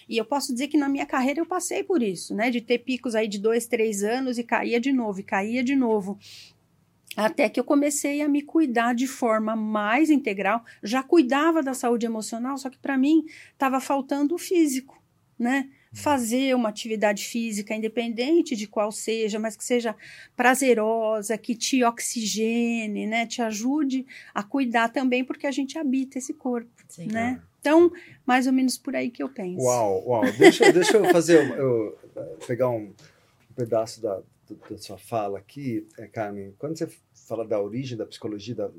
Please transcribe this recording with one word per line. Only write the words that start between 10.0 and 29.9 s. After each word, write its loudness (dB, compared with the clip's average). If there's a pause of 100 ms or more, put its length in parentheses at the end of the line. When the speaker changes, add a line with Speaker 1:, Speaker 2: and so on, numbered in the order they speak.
Speaker 1:
integral. 0 (200)
Já -2
cuidava 4
da -2
saúde 0
emocional, -4
só -8
que -20
pra -2
mim 4 (320)
tava 2
faltando 0
o -4
físico, 0 (380)
né? 0 (260)
Speaker 2:
Uhum. -16
Speaker 1:
Fazer 0
uma 0
atividade -2
física, -6
independente 0
de -4
qual -2
seja, -2
mas -6
que -12
seja 0 (440)
prazerosa, 2
que -6
te 0
oxigene, -2
né? -2
Te -8
ajude -2 (280)
a -4
cuidar 0
também, 0
porque -8
a 0
gente -4
habita -2
esse -8
corpo, -6 (180)
Speaker 3:
Sim. -14
Speaker 1:
né? -4
Speaker 2:
Ah. -20 (120)
Speaker 1:
Então, 6 (340)
mais 4
ou 2
menos 2
por -8
aí -2
que -10
eu -4
penso. -6
Speaker 2:
Uau, 2